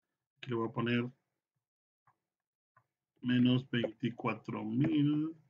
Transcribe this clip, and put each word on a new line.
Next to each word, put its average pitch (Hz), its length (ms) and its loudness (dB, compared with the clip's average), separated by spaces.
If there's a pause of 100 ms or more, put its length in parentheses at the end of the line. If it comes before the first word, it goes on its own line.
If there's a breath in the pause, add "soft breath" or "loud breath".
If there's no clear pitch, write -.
(380)
Aquí - 120 -14
le 120 60 -2
voy 113 120 -2
a 113 60 -8
poner 120 340 0 (2250)
menos 123 480 2
veinticuatro 110 960 -4
mil 151 680 2 (160)